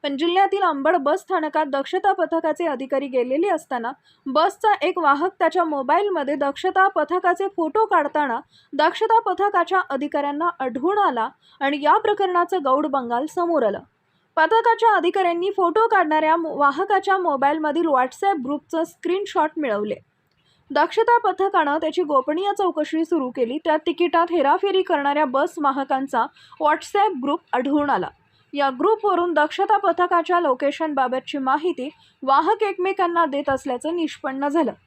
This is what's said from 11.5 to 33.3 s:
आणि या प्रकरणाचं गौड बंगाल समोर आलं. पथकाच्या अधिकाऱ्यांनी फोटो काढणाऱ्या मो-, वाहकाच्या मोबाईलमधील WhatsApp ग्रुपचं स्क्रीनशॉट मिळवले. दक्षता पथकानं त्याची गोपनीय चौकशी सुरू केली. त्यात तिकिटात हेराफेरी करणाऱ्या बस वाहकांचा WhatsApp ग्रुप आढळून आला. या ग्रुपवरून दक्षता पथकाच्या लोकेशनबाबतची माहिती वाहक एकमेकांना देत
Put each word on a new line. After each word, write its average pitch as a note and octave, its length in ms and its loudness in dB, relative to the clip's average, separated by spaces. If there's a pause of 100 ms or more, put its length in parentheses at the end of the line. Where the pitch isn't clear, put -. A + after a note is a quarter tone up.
आणि C#4+ 220 -2
या D#4 160 4
प्रकरणाचं F#4+ 680 0
गौड C#4 220 2
बंगाल B3+ 480 -2
समोर E4+ 280 0
आलं. G3+ 160 0 (580)
पथकाच्या A4 600 4
अधिकाऱ्यांनी F4 600 0
फोटो F#4+ 300 2
काढणाऱ्या D#4+ 500 2
मो-, D#4+ 220 -4
वाहकाच्या F#4+ 600 2
मोबाईलमधील D4+ 680 0
WhatsApp C#4 580 0
ग्रुपचं D4+ 400 -4
स्क्रीनशॉट F4 720 -2
मिळवले. G#3+ 380 -4 (760)
दक्षता G#4 480 2
पथकानं F#4 600 0
त्याची D#4 240 -2
गोपनीय D4+ 560 0
चौकशी D#4+ 460 -2
सुरू C#4 260 -2
केली. B3 280 -4
त्यात D#4 280 0
तिकिटात E4+ 440 2
हेराफेरी F4+ 520 2
करणाऱ्या D4 420 0
बस C#4 380 -2
वाहकांचा C4+ 640 -2 (340)
WhatsApp D#4 600 0
ग्रुप D#4 180 -2 (120)
आढळून C#4 380 0
आला. F#3 180 -2 (440)
या C#4 180 0
ग्रुपवरून F4+ 640 0
दक्षता E4+ 440 0
पथकाच्या F4+ 640 0
लोकेशनबाबतची C#4 1000 -2
माहिती C#4 500 -2 (340)
वाहक D#4 400 2
एकमेकांना F#4 640 0
देत C#4+ 240 -2